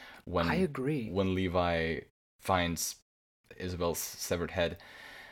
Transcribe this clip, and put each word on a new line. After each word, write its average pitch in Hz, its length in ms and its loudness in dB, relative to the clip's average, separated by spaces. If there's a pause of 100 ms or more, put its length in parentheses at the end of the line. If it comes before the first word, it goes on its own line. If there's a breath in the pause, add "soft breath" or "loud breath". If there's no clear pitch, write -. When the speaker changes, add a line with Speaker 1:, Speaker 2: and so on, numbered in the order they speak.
(260 loud breath)
Speaker 1:
when 85 240 2
Speaker 2:
I 156 60 2
agree. 143 540 0
Speaker 1:
when 95 240 2
Levi 87 680 2 (400)
finds 87 560 2 (600)
Isabel's 87 420 0
severed - 520 -4
head, 85 260 2 (540 loud breath)